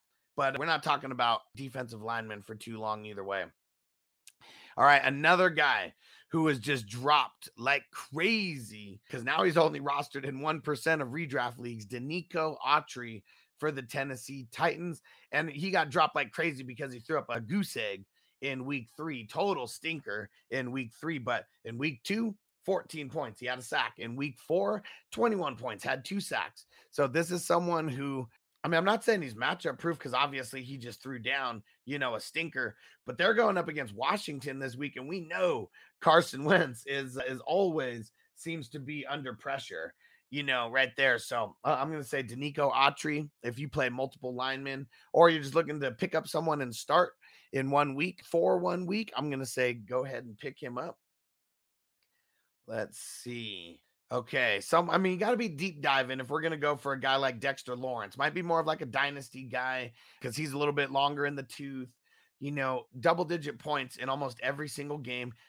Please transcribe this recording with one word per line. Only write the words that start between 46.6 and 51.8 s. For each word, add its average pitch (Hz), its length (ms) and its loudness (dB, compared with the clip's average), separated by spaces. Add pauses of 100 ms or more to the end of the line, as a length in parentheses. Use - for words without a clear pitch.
and 123 140 -4
start 170 380 4 (400)
in 135 160 0
one 143 240 4
week, 170 320 -4
for 180 320 4
one 180 300 0
week, 208 280 -2
I'm 143 140 -2
gonna 135 160 -2
say 123 280 2
go 120 300 -2
ahead 127 220 -6
and 110 120 -14
pick 143 240 -10
him 123 180 -6
up. 160 200 -8 (1700)